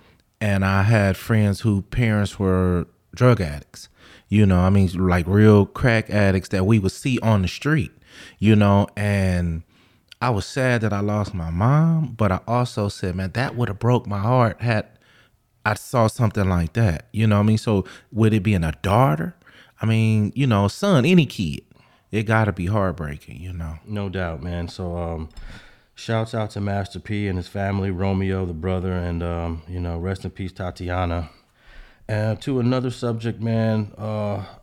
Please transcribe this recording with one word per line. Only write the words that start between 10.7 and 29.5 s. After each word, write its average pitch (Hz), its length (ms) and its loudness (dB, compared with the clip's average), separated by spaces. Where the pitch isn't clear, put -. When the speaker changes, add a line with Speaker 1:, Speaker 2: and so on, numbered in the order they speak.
Speaker 1:
that 107 100 -2
I 101 80 -2
lost 104 320 -2
my 82 160 -6
mom, 143 680 2
but 104 140 2
I 90 160 0
also 120 440 -2
said, 90 260 -6
"Man, 95 160 -4
that 123 240 -4
would 120 120 0
have 101 100 -6
broke 120 280 0
my 101 120 -4
heart 117 420 2
had 113 260 -2
I 107 100 0
saw 113 340 0
something 107 380 0
like 87 280 0
that." 110 360 0
You 110 160 0
know 104 100 4
what 104 80 4
I - 20 4
mean? 107 120 4
So 104 280 0
with 110 220 4
it 104 80 2
being 98 200 2
a 80 100 -2
daughter, 143 520 2
I 107 60 -4
mean, 110 480 2
you 139 120 0
know, 101 220 4
son, 170 380 2
any 175 180 6
kid, 82 380 -6
it 104 120 -2
gotta 107 280 2
be 87 140 -4
heartbreaking, 82 720 -4
you 90 140 -12
know? 82 320 -10
Speaker 2:
No 101 240 -6
doubt, 85 320 -6
man. 87 260 -6
So, 87 300 -8
um, 82 320 -6
shouts 113 400 -6
out 107 160 -4
to 104 100 -10
Master 101 400 -6
P 104 260 -6
and 92 120 -4
his 90 100 -10
family, 98 420 -4
Romeo, 95 540 -2
the 87 80 -6
brother, 92 400 -4
and, 85 300 -4
um, 85 460 -6